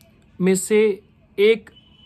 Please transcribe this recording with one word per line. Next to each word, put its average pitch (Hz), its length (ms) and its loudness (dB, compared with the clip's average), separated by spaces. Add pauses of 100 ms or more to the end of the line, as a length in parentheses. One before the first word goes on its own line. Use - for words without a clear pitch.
(420)
में 185 140 0
से 214 460 -2 (380)
एक 220 300 0 (360)